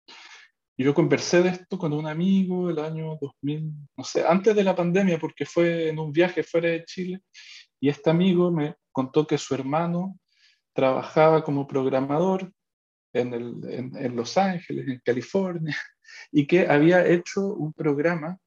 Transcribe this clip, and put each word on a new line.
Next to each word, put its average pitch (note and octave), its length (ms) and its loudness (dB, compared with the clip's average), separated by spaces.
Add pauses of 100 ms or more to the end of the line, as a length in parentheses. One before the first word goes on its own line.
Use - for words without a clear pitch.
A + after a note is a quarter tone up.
(760)
Yo C#3 160 2
conversé D#3 480 4
de F#3 80 4
esto F3+ 280 -6
con E3 140 -4
un D#3 160 -4
amigo F3+ 600 0
el D#3+ 100 -2
año D#3 400 -6
dos C3+ 220 -8
mil, D3+ 300 -6 (260)
no - 60 -12
sé, - 220 -2
antes F#3+ 300 4
de G#3 80 2
la F#3 120 2
pandemia, F3 440 2
porque D#3 260 -8
fue E3+ 440 0
en D#3 80 -4
un D#3 140 -6
viaje E3 320 0
fuera E3+ 260 0
de E3 160 -4
Chile, F#3 380 -10 (560)
y C3+ 100 2
este C#3+ 200 0
amigo F3 400 4
me D3+ 260 -2 (180)
contó C3+ 340 0
que D3 100 0
su - 180 -6
hermano E3+ 640 -4 (520)
trabajaba D3+ 720 4
como C#3 240 -2
programador C#3+ 840 -2 (580)
en, B2 220 -2
el, A#2+ 360 -8
en, C3 280 -10
en B2 180 -6
Los A#2 220 -4
Ángeles, E3+ 500 -2
en B2 160 -8
California, D#3+ 720 -2 (280)
<laughs> - 280 -20
y C#3+ 160 2
que F3+ 200 4
había E3 380 6
hecho F3+ 360 2
un F3 320 -4
programa D#3+ 720 -2